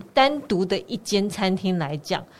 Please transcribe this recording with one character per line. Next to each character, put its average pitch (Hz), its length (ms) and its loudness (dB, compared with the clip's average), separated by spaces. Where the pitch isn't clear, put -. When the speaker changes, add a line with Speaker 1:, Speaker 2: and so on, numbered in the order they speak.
Speaker 1:
单 277 360 4
独 190 160 2
的 190 160 0
一 - 160 -8
间 202 320 -2
餐 190 260 0
厅 185 240 0
来 151 200 -4
讲， 156 240 -4
Speaker 2:
嗯。 - 40 -18